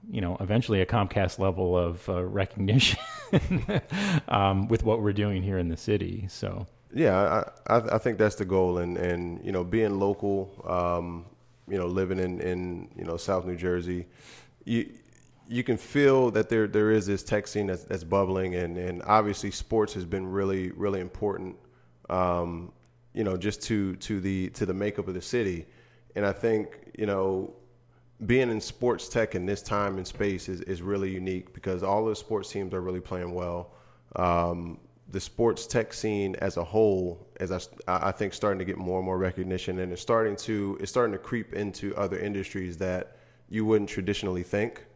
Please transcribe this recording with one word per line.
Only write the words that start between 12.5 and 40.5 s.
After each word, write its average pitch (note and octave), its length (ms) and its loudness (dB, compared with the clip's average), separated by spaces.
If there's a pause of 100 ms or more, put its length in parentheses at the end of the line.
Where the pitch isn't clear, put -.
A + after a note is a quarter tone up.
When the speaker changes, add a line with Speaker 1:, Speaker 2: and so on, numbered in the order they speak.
Speaker 2:
you - 80 -8
know, E2 120 -4
South F2+ 300 -2
New F2+ 100 -4
Jersey, F2+ 500 -2 (580)
you, A#2 280 -2 (560)
you A#2+ 160 -2
can A#2 120 2
feel C3+ 540 6
that G#2+ 180 2
there, A2 200 4
there G#2+ 240 4
is G#2 140 4
this G2 180 -2
tech G#2 240 0
scene G#2 180 0
that's, F#2 180 -2
that's F2 200 -4
bubbling, F#2 500 2
and, F2 240 -2
and F2+ 240 -4
obviously G#2 480 4
sports G#2+ 440 0
has F#2 100 -6
been F#2 220 -4
really, F#2+ 440 0
really G2 300 -2
important, F#2 560 -4 (520)
um, F2 640 0 (420)
you G#2+ 120 -2
know, F#2 120 0
just G2+ 260 -4
to, G2 340 0
to G2+ 240 -4
the, F#2+ 300 -2
to - 160 -4
the F#2 80 -2
makeup G2+ 340 -4
of F2+ 60 -6
the F2+ 80 -6
city. F#2 440 -2 (480)
And G#2 100 -2
I G2+ 80 2
think, G#2+ 640 -2
you G#2+ 100 -2
know, F#2+ 480 0 (680)
being B2 260 4
in A2 120 0
sports - 480 -2
tech A2+ 240 0
in F2+ 100 -2
this G2 160 -2
time G2 380 -2
and F2+ 80 -8
space G2+ 420 -4
is, F2+ 140 -6
is F2+ 180 -6
really G2 300 -2
unique F#2 420 -6
because F#2 300 -4
all G2+ 240 2
the G#2+ 100 0
sports G#2 340 -4
teams F#2+ 220 -6
are F#2+ 80 -2
really F#2 200 -4
playing F2+ 340 -6
well. F2 380 -6 (440)
Um, F2 600 0 (320)
the F#2+ 100 -4
sports - 460 0
tech A2+ 260 -2
scene G2+ 440 -2
as F#2+ 200 -2
a E2+ 80 0
whole, F#2 640 2 (120)
as F#2 140 -4
I F#2 40 -2
s-, F2 120 -8 (180)
I, F#2 220 2
I F#2+ 40 0
think, G2 200 -2
starting G2+ 260 0
to F#2 60 -6
get F#2+ 140 -4
more F#2 200 -2
and F#2 60 -2
more F#2 140 -2
recognition, F#2 640 -2
and F2+ 120 -4
it's E2+ 100 -8
starting A2+ 340 2
to, G2+ 440 -4